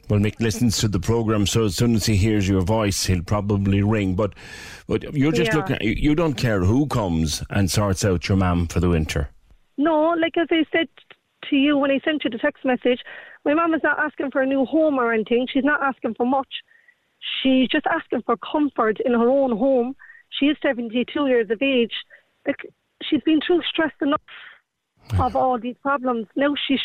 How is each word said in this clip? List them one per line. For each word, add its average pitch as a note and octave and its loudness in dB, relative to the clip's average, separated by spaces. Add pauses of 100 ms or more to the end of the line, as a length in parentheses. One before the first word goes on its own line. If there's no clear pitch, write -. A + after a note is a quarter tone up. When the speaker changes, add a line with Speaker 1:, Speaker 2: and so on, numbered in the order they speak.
(100)
Speaker 1:
Well, G#2 2
Mick G#2 -2
listens A2+ 0
to A2 0
the F#2+ -2
programme, A2 0
so A2+ 2
as G2 -2
soon A#2+ 2
as G2+ 0
he A2 2
hears G#2 2
your F#2+ 2
voice, G#2+ 0
he'll F2+ 0
probably G2+ 0
ring. G2+ 0
But, G2+ -2 (520)
but - -4
you're D3+ 2
just - 0
Speaker 2:
Yeah. D#3 2
Speaker 1:
looking C#3+ -2
at, - -6
you C3+ 2
don't D#3+ 2
care A2 0
who A#2+ 2
comes E2+ -2
and G2 0
sorts G2+ 0
out F2+ 0
your G2 2
mum F2 2
for F2 -4
the F2+ 2
winter. D#2 0 (480)
Speaker 2:
No, D#4 2
like, E4 -2
as E4 0
I D#4+ 2
said E4 0 (600)
to D4 0
you C#4+ 4
when C#4 0
I C4+ 0
sent D#4 -2
you C#4 -2
the A3 -8
text - -4
message, B3 0 (440)
my C#4+ 2
mum E4 2
is D#4+ -2
not D4 0
asking D4 -4
for C#4 0
a C4 0
new C4+ 0
home D4+ 2
or A#3 0
anything. A#3 0
She's B3+ 2
not C#4+ 2
asking C4 -4
for A#3+ -2
much. C4+ -2 (800)
She's C4 4
just - -2
asking D#4 -4
for A#3 -2
comfort C4 -2
in B3+ 0
her A#3 2
own C4 2
home. C4 0 (420)
She C#4 2
is D4 0
seventy-two B3 -2
years A#3 2
of A3 -4
age. B3+ 2 (540)
Like, - -6 (320)
she's D4+ -2
been D#4 2
through F4 0
stress D#4+ -4 (100)
enough D4 0 (1000)
of B3+ 0
all B3+ 0
these A#3+ -8
problems. B3+ -2 (100)
Now C#4+ 0 (120)
she's C4+ 0